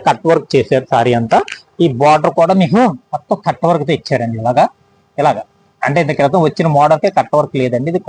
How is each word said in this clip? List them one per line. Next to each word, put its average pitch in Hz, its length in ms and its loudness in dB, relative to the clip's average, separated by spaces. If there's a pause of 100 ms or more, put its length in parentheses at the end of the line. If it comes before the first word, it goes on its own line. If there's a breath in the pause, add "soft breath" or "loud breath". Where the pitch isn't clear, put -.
కట్ 131 220 -2
వర్క్ 160 240 2
చేశారు 131 380 0
సారీ 123 260 2
అంతా. 117 200 0 (460 loud breath)
ఈ 170 40 2 (140)
బోర్డర్ 156 360 2
కూడా 170 240 2
మీకు 175 200 2 (320)
మొత్తం - 220 -6 (120)
కట్ 156 220 -4
వర్క్తో 156 300 0
ఇచ్చారండి. 117 440 -4
ఇలాగా 127 220 2 (560)
ఇలాగా 135 220 0 (440)
అంటే 143 160 0
ఇంత 143 140 -2
క్రితం 143 280 2
వచ్చిన 160 300 -2
మోడల్కే 147 420 2
కట్ - 200 -4
వర్క్ 147 240 -2
లేదండి. 123 320 -2
ఇది 180 160 -2